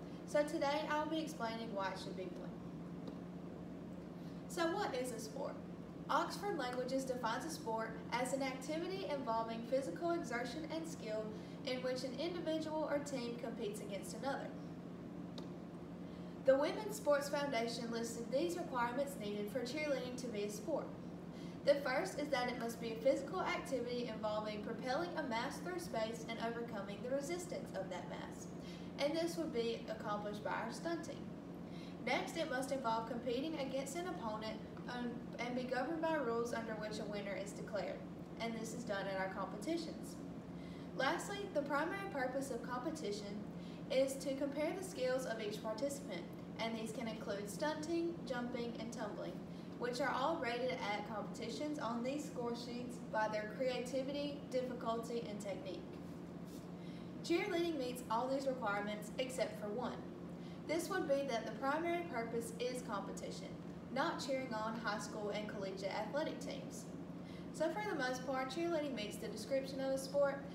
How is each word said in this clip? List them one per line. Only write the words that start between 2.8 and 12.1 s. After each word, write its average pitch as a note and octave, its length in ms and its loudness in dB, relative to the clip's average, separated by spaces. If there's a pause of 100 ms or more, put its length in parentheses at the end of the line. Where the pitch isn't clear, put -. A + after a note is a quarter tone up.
So E4+ 260 4
what G4 180 2
is B3+ 200 0
a A3 80 -4
sport? - 340 -4 (560)
Oxford E4+ 480 2
Languages B3+ 460 2
defines A#3+ 400 2
a D#4+ 60 -2
sport A3 460 0 (140)
as B3+ 220 2
an C4+ 100 4
activity D#4+ 680 0
involving A3+ 600 2
physical E4 400 2
exertion D4+ 640 0
and D#4+ 120 0
skill A3 380 -2 (400)
in B3+ 140 0
which B3+ 240 0
an B3 160 -2